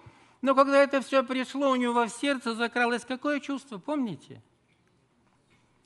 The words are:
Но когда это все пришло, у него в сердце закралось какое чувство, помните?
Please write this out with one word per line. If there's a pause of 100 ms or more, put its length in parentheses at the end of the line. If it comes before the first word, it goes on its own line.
(400)
Но
когда
это
все
пришло,
у
него
в
сердце
закралось
какое
чувство,
помните? (1500)